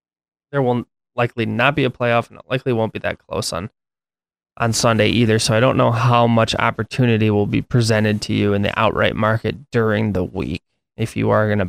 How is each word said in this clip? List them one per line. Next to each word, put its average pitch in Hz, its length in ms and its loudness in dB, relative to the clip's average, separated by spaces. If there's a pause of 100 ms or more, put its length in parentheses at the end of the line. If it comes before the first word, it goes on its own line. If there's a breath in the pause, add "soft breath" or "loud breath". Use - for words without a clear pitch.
(500)
there 143 100 -2
will 123 260 0 (280)
likely 120 320 -2
not 120 300 0
be 139 80 2
a 127 60 0
playoff, 117 380 -2
and 107 120 -20
it - 100 -20
likely 131 220 -2
won't 110 200 -2
be - 60 -12
that - 200 -6
close - 340 -8
on, 87 180 -8 (840)
on 117 160 0
Sunday 110 380 2
either. 110 280 2
So 110 180 0
I 113 40 2
don't 123 160 2
know 123 160 2
how 120 340 4
much 113 300 2
opportunity 110 760 0
will 104 160 2
be 110 160 -2
presented 107 600 0
to 104 100 -6
you 101 220 0
in 101 80 0
the - 140 -2
outright 110 380 0
market 110 560 -2
during 107 440 0
the 90 100 -2
week. 82 380 -6 (340)
If 113 200 -6
you 110 140 0
are 107 180 2
gonna 104 200 0